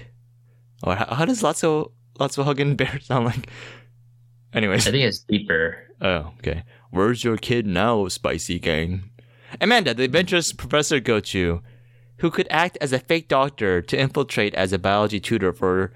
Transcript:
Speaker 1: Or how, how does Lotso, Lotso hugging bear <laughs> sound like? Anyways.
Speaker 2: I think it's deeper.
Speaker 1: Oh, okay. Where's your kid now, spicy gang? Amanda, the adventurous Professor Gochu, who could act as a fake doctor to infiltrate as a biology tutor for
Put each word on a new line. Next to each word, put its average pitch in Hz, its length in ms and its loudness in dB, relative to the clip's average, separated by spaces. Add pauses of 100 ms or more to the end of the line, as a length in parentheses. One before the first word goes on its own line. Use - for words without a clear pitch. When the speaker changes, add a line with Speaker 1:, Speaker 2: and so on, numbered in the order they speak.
(840)
Speaker 1:
Or 90 100 0
how, - 180 -4
how 139 120 0
does 233 180 0
Lotso, 156 480 0 (300)
Lotso 139 240 -2
hugging 143 320 0
bear 135 240 -2
<laughs> - 20 -14
sound 127 220 0
like? 120 240 -4 (1040)
Anyways. 107 320 2
Speaker 2:
I 107 40 0
think 131 140 2
it's 104 160 0
deeper. 85 580 0 (240)
Speaker 1:
Oh, 85 360 -2
okay. 80 240 -4 (280)
Where's 113 340 2
your 113 140 0
kid 117 280 -2
now, 101 420 2
spicy 82 500 -4
gang? 85 460 -2 (580)
Amanda, 196 320 2
the 123 100 0
adventurous 165 480 0
Professor 147 480 0
Gochu, 95 640 0 (560)
who 170 120 0
could - 200 -2
act 170 280 0
as 131 140 -2
a 131 60 2
fake 165 300 0
doctor 131 520 2
to 131 180 -2
infiltrate 131 560 0
as 95 200 0
a 95 40 0
biology 101 420 2
tutor 95 340 0
for 92 420 0